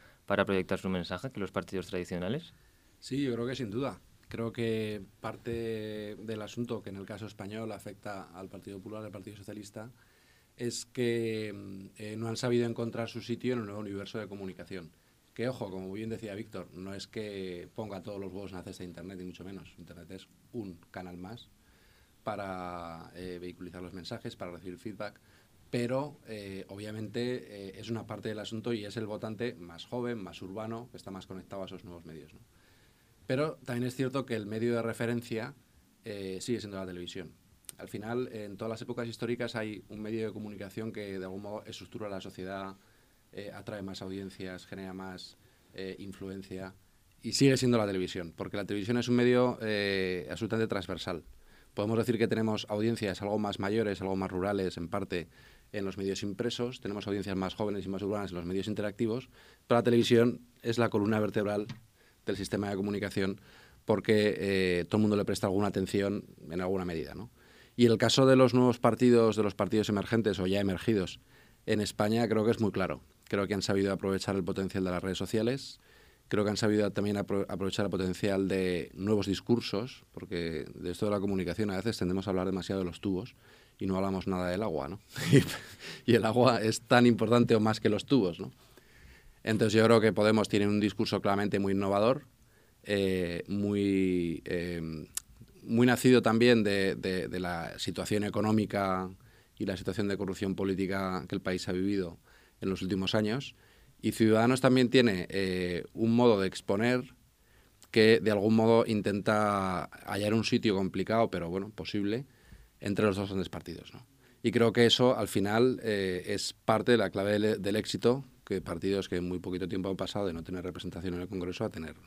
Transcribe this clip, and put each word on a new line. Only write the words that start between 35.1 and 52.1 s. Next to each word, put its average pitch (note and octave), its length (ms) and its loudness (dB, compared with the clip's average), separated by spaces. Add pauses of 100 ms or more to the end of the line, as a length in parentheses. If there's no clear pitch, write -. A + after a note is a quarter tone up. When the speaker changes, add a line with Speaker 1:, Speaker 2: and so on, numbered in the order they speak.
Speaker 2:
eh, G2 380 -8
sigue A2+ 180 -2
siendo G2+ 160 -10
la F#2+ 80 -6
televisión. F2 480 -10 (460)
Al F#2 100 -14
final, A#2 440 -6
en G#2 260 -12
todas A2 100 -6
las A2 140 -8
épocas A#2+ 260 -6
históricas A#2 480 -4
hay G#2+ 320 -6
un G#2+ 140 -12
medio A2 240 -4
de G2+ 80 -6
comunicación G#2 580 -10
que G2 260 -10
de F#2 60 -8
algún F#2+ 160 -10
modo G#2 240 -10
estructura G#2+ 460 -12
la F#2+ 100 -8
sociedad, F#2+ 560 -10 (560)
eh, G2+ 220 -12
atrae G2+ 260 -10
más F#2+ 220 -10
audiencias, F#2+ 640 -10
genera F#2+ 260 -12
más, F#2+ 460 -14 (340)
eh, F#2+ 260 -8
influencia, F#2+ 760 -12 (480)
y A2+ 100 -6
sigue C3+ 240 8
siendo A#2+ 220 4
la G#2+ 80 2
televisión, F2+ 500 -4
porque F#2+ 220 -6
la G2 80 -4
televisión G#2 320 -2
es A#2+ 100 -2
un B2 80 4
medio, B2 460 4
eh, G2 680 0
absolutamente A2 380 -2
transversal. F#2 560 -6 (480)
Podemos A2 240 0
decir A2+ 220 2